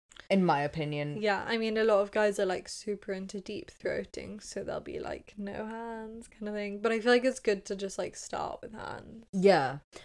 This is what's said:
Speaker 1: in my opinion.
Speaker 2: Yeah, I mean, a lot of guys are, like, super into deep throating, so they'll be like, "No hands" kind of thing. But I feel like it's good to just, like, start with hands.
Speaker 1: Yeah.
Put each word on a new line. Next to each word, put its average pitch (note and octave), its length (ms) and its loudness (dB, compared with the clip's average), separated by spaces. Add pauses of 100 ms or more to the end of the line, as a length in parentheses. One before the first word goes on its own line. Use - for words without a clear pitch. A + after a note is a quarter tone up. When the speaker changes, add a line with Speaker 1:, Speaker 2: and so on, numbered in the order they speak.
(300)
Speaker 1:
in F#3+ 140 6
my D3+ 180 4
opinion. D3 580 -2
Speaker 2:
Yeah, G3+ 280 2
I A3+ 100 0
mean, A3 180 0
a A3 60 4
lot G#3+ 180 6
of G3+ 120 0
guys G#3 260 2
are, G3+ 80 4
like, F#3 220 -2
super - 440 -6
into F#3+ 280 -8
deep - 320 -10
throating, G3 680 -6
so - 220 -8
they'll - 180 -4
be - 200 -8
like, - 360 -8
"No G3+ 300 -6
hands" A3+ 640 -10
kind - 200 -10
of G#3 60 -4
thing. G3+ 240 -4
But A3+ 140 2
I A3+ 80 0
feel A3+ 100 4
like B3 140 6
it's B3+ 160 0
good G3+ 260 0
to G#3 80 -4
just, F#3+ 240 -6
like, F3+ 160 -4
start - 480 -6
with A3 100 -12
hands. - 600 -12
Speaker 1:
Yeah. D#3+ 460 6 (260)